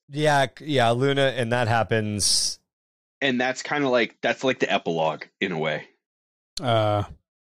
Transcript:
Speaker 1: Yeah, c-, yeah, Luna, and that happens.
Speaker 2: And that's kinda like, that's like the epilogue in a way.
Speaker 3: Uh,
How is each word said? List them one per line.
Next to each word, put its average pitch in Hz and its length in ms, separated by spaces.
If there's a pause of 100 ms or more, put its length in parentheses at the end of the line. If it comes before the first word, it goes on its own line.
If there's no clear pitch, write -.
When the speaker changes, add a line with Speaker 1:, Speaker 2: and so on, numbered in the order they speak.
Speaker 1:
Yeah, 143 360 (120)
c-, 139 80
yeah, 127 260
Luna, 135 440
and 117 160
that 123 160
happens. 107 920 (640)
Speaker 2:
And 131 180
that's 127 240
kinda 143 260
like, 123 320
that's 117 220
like 131 160
the - 120
epilogue 82 520 (180)
in 95 100
a 82 60
way. 76 300 (760)
Speaker 3:
Uh, 107 420 (400)